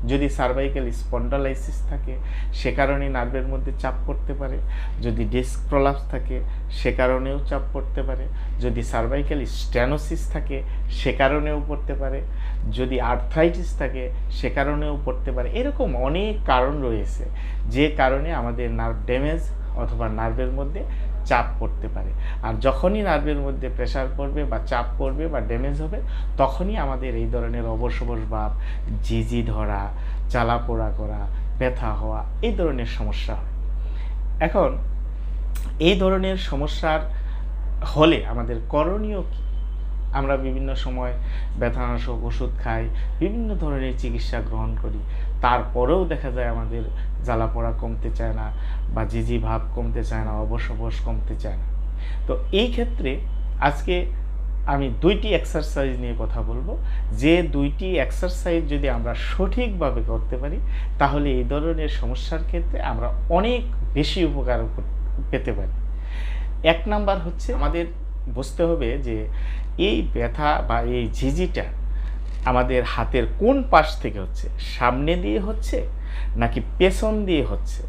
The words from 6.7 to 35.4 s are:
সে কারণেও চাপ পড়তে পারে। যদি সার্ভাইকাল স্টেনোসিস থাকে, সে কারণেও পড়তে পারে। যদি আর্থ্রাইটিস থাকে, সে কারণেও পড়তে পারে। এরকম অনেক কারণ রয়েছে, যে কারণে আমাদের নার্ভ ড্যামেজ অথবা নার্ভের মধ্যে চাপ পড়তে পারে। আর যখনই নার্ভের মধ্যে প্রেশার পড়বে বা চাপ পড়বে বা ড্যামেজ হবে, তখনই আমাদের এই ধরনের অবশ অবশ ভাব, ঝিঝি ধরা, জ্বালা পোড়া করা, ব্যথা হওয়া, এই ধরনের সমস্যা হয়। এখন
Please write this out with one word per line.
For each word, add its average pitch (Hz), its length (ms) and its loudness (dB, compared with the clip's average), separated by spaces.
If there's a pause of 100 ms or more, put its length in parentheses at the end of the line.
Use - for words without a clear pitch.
সে 127 140 2
কারণেও 131 460 2 (100)
চাপ 143 140 0 (100)
পড়তে 139 300 -2
পারে। 131 220 -2 (360)
যদি 117 220 0
সার্ভাইকাল 135 600 0
স্টেনোসিস 147 800 0 (100)
থাকে, 139 260 -2 (400)
সে 139 140 2
কারণেও 147 460 2 (100)
পড়তে 143 260 -4
পারে। 139 260 -2 (580)
যদি 127 220 0
আর্থ্রাইটিস 160 760 2
থাকে, 131 260 -2 (340)
সে 127 120 0
কারণেও 147 440 0 (100)
পড়তে 131 280 -2
পারে। 123 160 0 (120)
এরকম 269 360 0
অনেক 170 360 0 (140)
কারণ 135 360 4
রয়েছে, 110 420 0 (500)
যে 139 100 6 (160)
কারণে 139 280 4 (120)
আমাদের 117 300 -2
নার্ভ 113 360 0
ড্যামেজ 143 360 2 (400)
অথবা 113 260 0
নার্ভের 113 500 0
মধ্যে 151 240 -2 (460)
চাপ 120 180 4 (120)
পড়তে - 360 -2
পারে। 98 160 -4 (320)
আর 113 180 -2
যখনই 180 420 4
নার্ভের 151 440 2
মধ্যে 131 300 -4
প্রেশার 127 400 -2
পড়বে 143 280 -2
বা 117 140 0 (120)
চাপ 120 160 0 (120)
পড়বে 143 300 0
বা 147 120 -2
ড্যামেজ 120 420 0
হবে, 156 160 -2 (380)
তখনই - 400 2
আমাদের 131 380 -2
এই 113 200 0
ধরনের 117 320 0
অবশ 113 360 0
অবশ 120 180 -2 (100)
ভাব, 107 200 0 (540)
ঝিঝি 113 380 0
ধরা, 107 400 0 (480)
জ্বালা 117 260 4 (100)
পোড়া 110 320 0
করা, 107 220 -2 (380)
ব্যথা 127 320 2 (100)
হওয়া, 110 200 -2 (220)
এই 226 100 2
ধরনের 135 460 0
সমস্যা 107 360 0
হয়। - 180 -4 (880)
এখন 160 300 4 (1080)